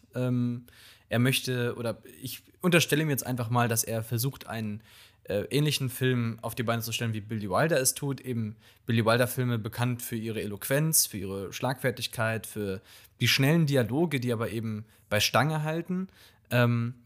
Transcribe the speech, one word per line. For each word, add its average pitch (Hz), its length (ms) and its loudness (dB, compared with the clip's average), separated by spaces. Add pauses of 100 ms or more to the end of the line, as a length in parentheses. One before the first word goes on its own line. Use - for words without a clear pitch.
(160)
Ähm, 123 520 -2 (420)
er 113 100 0
möchte, 123 560 0
oder 113 260 -6 (200)
ich - 220 -10 (180)
unterstelle 160 420 4
mir 156 80 0
jetzt 131 160 -2
einfach 123 220 -2
mal, 120 180 4
dass 113 160 0
er 113 200 -4
versucht, 123 440 -4
einen, 107 340 -8 (440)
äh, 101 240 0
ähnlichen 139 400 0
Film 120 520 0
auf 113 140 -6
die 123 80 -2
Beine 117 180 0
zu 113 120 -6
stellen, 117 200 -2
wie 110 60 -4
Billy 104 300 -6
Wilder 135 320 4
es 131 140 2
tut. 139 260 -4
Eben 113 340 -4 (300)
Billy 113 200 4
Wilder-Filme 120 540 2
bekannt 120 420 -2
für - 140 -8
ihre 110 260 -4
Eloquenz, 135 640 0
für - 120 -8
ihre 95 340 -6
Schlagfertigkeit, 117 960 -2
für 101 320 -4 (400)
die 120 80 2
schnellen 151 380 4
Dialoge, 139 560 2
die 123 100 0
aber 110 200 -2
eben 110 340 -4 (240)
bei 104 100 4
Stange 151 440 2
halten. 170 440 -4 (420)
Ähm, 120 440 2 (120)